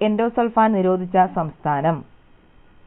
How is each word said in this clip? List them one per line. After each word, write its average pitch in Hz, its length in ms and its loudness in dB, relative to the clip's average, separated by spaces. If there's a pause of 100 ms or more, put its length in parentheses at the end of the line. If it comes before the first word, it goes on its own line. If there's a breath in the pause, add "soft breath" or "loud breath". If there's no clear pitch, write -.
എൻഡോസൾഫാൻ 220 680 0
നിരോധിച്ച 185 440 0 (180)
സംസ്ഥാനം. 151 680 -2 (840)